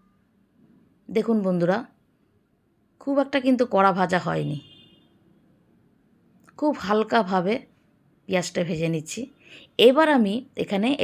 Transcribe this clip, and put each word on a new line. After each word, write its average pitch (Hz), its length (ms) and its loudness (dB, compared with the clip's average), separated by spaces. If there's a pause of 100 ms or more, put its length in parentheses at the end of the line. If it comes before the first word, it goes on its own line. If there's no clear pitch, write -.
(1080)
দেখুন 220 360 0
বন্ধুরা, 180 320 0 (1200)
খুব 277 220 -4
একটা 277 220 -4
কিন্তু 254 180 2 (100)
কড়া 196 260 4
ভাজা 180 280 0
হয়নি, 147 320 -4 (2000)
খুব 294 140 -2 (120)
হালকাভাবে 208 680 -2 (760)
পেঁয়াজটা 180 420 -4
ভেজে 165 260 -4
নিচ্ছি। 156 260 -10 (680)
এবার 285 200 6 (100)
আমি 202 160 2 (300)
এখানে 202 240 -2 (160)